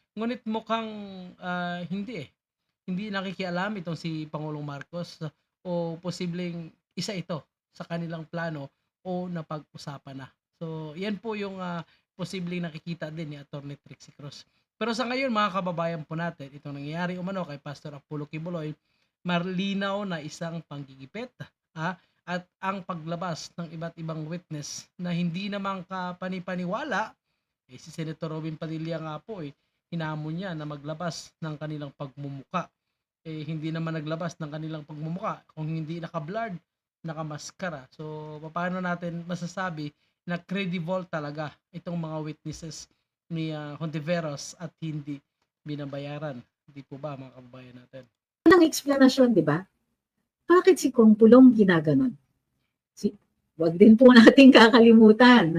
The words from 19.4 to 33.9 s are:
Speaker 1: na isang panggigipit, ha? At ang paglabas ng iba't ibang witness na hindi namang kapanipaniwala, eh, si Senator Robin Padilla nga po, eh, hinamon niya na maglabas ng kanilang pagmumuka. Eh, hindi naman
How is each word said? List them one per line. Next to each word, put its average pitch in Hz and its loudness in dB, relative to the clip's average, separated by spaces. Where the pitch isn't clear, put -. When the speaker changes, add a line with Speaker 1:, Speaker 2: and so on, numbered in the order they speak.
Speaker 1:
na 180 -6
isang 165 -10
panggigipit, 143 -14
ha? 170 -6
At 175 -6
ang 190 -6
paglabas 165 -8
ng 170 -12
iba't 165 -12
ibang 160 -8
witness 156 -12
na 175 -6
hindi 175 -4
namang 196 -8
kapanipaniwala, 185 -6
eh, 127 -20
si - -20
Senator 156 -8
Robin 160 -10
Padilla 160 -8
nga 156 -10
po, 185 -12
eh, 139 -16
hinamon 156 -6
niya 175 -8
na 147 -10
maglabas 151 -10
ng 156 -8
kanilang 147 -10
pagmumuka. 139 -10
Eh, 156 -12
hindi 160 -6
naman 165 -4